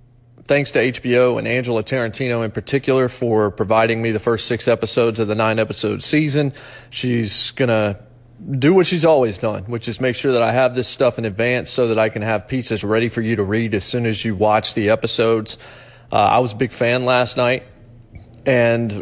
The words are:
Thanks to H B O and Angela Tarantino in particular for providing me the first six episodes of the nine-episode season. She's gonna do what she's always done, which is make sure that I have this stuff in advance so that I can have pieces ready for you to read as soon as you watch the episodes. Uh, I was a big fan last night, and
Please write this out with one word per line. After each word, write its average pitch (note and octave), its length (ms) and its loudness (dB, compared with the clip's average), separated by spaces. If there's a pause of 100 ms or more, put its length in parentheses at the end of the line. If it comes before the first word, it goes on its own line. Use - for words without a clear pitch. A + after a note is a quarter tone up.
(440)
Thanks C#3+ 260 0
to - 80 0
H B2 240 0
B B2 160 2
O B2 200 4
and A2+ 100 -4
Angela A#2 340 -2
Tarantino A#2+ 640 -4
in G#2+ 80 -6
particular C3 560 0
for A2 420 0
providing A2 500 2
me A#2 120 -2
the G#2+ 80 -2
first A#2 260 0
six A#2 220 -2
episodes A#2 500 0
of A2 80 -2
the G#2 80 -2
nine-episode A2 720 -2
season. D3 480 0 (360)
She's A#2 600 -2
gonna A2 480 0 (520)
do C#3 240 2
what F3+ 120 6
she's E3 200 0
always C3 320 4
done, G2+ 260 -4
which A#2 240 -8
is A2+ 100 -6
make B2+ 160 0
sure C3+ 180 0
that A#2+ 100 2
I A2 100 2
have B2 220 2
this B2 140 -2
stuff B2 300 2
in A#2 60 -4
advance A#2 460 -2
so A#2+ 180 0
that A2+ 100 0
I A2 120 2
can A2 100 -8
have G#2+ 260 -4
pieces A#2 380 -4
ready A2+ 240 0
for A#2+ 140 -4
you A2+ 140 -2
to G#2 60 0
read G#2+ 300 -2
as G2+ 100 -2
soon A#2+ 220 -4
as A2 220 -2
you A2 80 -2
watch G#2+ 400 2
the G#2 160 2
episodes. A2+ 640 0 (560)
Uh, - 40 2
I G#2+ 240 4
was B2 120 -2
a G#2+ 40 -12
big A2+ 140 -2
fan B2 360 -2
last B2 320 0
night, B2 240 0 (840)
and A#2 580 2